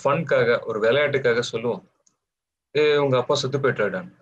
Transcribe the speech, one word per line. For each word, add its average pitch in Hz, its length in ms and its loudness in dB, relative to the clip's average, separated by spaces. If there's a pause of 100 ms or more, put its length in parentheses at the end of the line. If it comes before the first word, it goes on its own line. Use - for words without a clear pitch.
ஃபன்க்காக, 135 600 0
ஒரு 110 160 -6
விளையாட்டுக்காக 123 600 2
சொல்லுவோம், 113 500 -6 (840)
"ஏய், 147 240 2
உங்க 135 220 2
அப்பா 147 160 0
செத்து 135 240 -2
போயிட்டாடான்னு." 104 640 -2